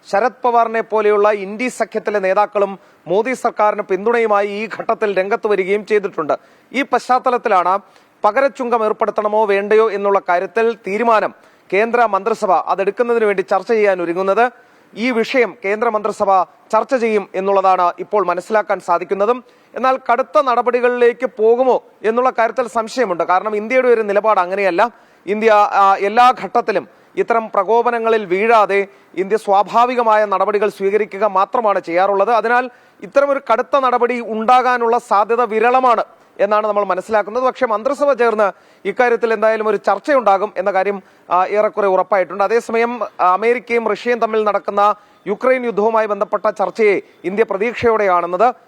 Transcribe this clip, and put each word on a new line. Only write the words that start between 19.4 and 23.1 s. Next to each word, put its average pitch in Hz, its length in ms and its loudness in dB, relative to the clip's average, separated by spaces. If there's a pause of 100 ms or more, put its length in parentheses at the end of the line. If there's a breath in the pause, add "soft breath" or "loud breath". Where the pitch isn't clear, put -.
എന്നാൽ 262 240 -2 (120)
കടുത്ത 262 300 0
നടപടികളിലേക്ക് 240 880 0 (100)
പോകുമോ 233 440 2 (200)
എന്നുള്ള 240 260 0
കാര്യത്തിൽ 226 380 -2
സംശയമുണ്ട്. 214 560 -4